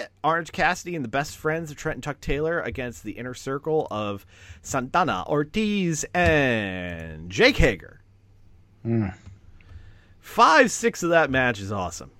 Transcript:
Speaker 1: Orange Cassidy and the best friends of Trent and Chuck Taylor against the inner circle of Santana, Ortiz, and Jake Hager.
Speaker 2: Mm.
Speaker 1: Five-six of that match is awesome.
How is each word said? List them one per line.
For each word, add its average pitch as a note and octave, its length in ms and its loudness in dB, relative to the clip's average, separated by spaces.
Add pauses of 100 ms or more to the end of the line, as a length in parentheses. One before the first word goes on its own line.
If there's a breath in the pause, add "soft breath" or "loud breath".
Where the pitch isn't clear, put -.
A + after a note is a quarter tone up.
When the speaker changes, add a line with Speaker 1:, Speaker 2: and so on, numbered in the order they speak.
(240)
Speaker 1:
Orange E3 300 -2
Cassidy F3 420 -2
and D3+ 80 -4
the A2+ 60 -8
best C#3 260 -4
friends D#3+ 340 -4
of C#3+ 60 -14
Trent D#3 220 -6
and B2+ 60 -12
Chuck D3 180 -8
Taylor D#3 400 -2
against A#2+ 420 -8
the G#2+ 80 -8
inner B2 220 -12
circle C#3+ 580 -4
of G2+ 340 -4 (360 soft breath)
Santana, C3 640 -2
Ortiz, E3+ 800 0 (100)
and F#2 1120 0
Jake G#3+ 280 4
Hager. A#2 420 0 (880)
Speaker 2:
Mm. A2+ 280 0 (1080 soft breath)
Speaker 1:
Five-six A#3+ 840 4
of E3 60 0
that D#3+ 200 6
match B2+ 300 2
is G2 120 -8
awesome. F#2 480 -6